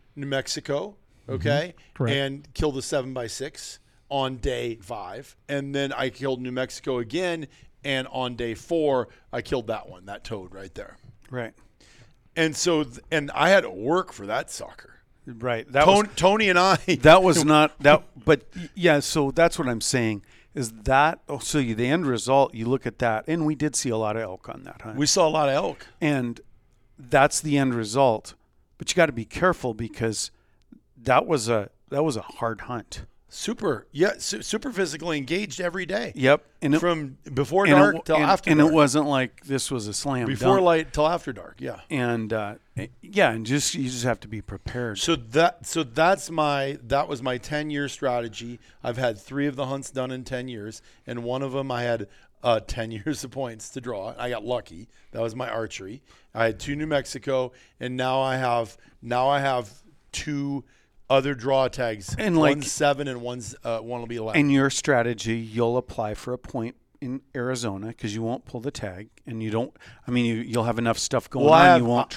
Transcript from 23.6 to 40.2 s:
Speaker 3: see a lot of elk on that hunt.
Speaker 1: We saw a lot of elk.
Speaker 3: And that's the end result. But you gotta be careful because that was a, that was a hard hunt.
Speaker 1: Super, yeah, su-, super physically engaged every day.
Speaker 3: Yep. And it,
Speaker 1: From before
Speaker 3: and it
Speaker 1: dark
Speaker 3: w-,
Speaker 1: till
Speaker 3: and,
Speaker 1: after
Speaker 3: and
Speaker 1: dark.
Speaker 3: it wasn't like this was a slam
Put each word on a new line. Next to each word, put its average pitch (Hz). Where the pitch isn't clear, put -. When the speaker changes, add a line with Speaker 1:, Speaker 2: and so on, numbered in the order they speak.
Speaker 3:
see -
a 117
lot 107
of 113
elk 95
on 131
that -
hunt. 110
Speaker 1:
We 151
saw 170
a 156
lot 156
of 135
elk. 165
Speaker 3:
And 131
that's 139
the 147
end 131
result. 113
But -
you -
gotta 160
be 117
careful 165
because 113
that 127
was 127
a, 107
that 143
was 139
a 98
hard 113
hunt. -
Speaker 1:
Super, 202
yeah, 156
su-, -
super 220
physically 160
engaged 160
every 180
day. 202
Speaker 3:
Yep. 135
And 147
it, -
Speaker 1:
From 156
before 147
Speaker 3:
and 160
it 143
Speaker 1:
dark 196
Speaker 3:
w-, -
Speaker 1:
till 156
Speaker 3:
and, 151
Speaker 1:
after 180
Speaker 3:
and 156
Speaker 1:
dark. 156
Speaker 3:
it 156
wasn't 147
like 131
this 135
was 107
a 104
slam 127